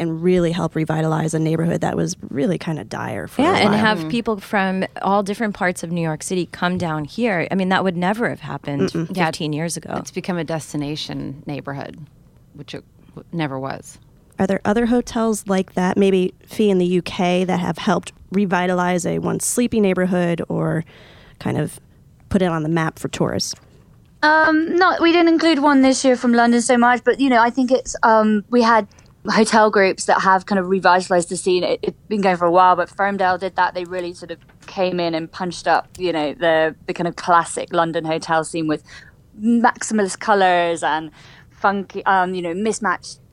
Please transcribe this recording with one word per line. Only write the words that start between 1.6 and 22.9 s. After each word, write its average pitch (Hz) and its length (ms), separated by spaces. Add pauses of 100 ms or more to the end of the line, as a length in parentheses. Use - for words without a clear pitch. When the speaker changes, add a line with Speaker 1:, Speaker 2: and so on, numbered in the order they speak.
Speaker 1:
that - 140
was 160 200 (160)
really 226 260
kinda 151 260
dire 113 440
for - 160
Speaker 2:
Yeah, 349 100
Speaker 1:
a - 60
Speaker 2:
and 208 100
Speaker 1:
while. 208 80
Speaker 2:
have 214 220
Speaker 3:
Mm-hmm. 160 100
Speaker 2:
people 226 300
from 190 460 (180)
all 196 180
different 202 320
parts 185 300
of 170 80
New 175 100
York 156 220
City 180 280
come 180 280
down 156 260
here. 196 460
I 160 40
mean, 190 140
that 185 140
would 185 120
never 196 320
have 135 120
happened 143 500
Speaker 1:
Mm-mm. 170 260
Speaker 3:
Yeah, 175 120
Speaker 2:
fifteen 151 260
years 160 240
ago. - 200
Speaker 3:
it's - 120
become 180 300
a 165 40
destination 147 1000
neighborhood, 139 500 (600)
which - 180
it - 100 (260)
w-, - 220
never 147 280
was. - 400 (440)
Speaker 1:
Are 190 40
there 196 180
other 226 220
hotels 226 600
like 190 280
that, 185 220
maybe, 190 360 (120)
Fee, 214 240
in 190 80
the 180 80
U 180 160
K, 180 440
that 180 160
have 175 160
helped 180 340 (200)
revitalize 180 760
a 170 140
once 170 260
sleepy 240 340
neighborhood 180 680
or 160 340 (560)
kind 127 180
of - 220 (480)
put 185 140
it 185 60
on 165 160
the 156 60
map 160 300